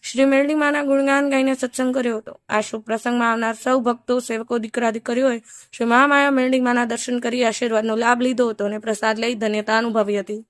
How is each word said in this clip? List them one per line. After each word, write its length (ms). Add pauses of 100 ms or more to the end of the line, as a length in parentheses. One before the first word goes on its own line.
શ્રી 220
મેરડી 300
માના 280
ગુણગાન 460
ગાઈને 240
સત્સંગ 420
કર્યો 220
હતો. 160 (160)
આ 120
શુભ 220
પ્રસંગમાં 480
આવનાર 240
સૌ 240
ભક્તો, 400
સેવકો, 380
દીકરા 340
દીકરીઓએ 480 (340)
શ્રી 120
મહામાયા 460
મેરડી 280
માના 260
દર્શન 340
કરી 240
આશીર્વાદનો 520
લાભ 260
લીધો 280
હતો 160
અને 140
પ્રસાદ 400
લઈ 160
ધન્યતા 420
અનુભવી 420
હતી. 300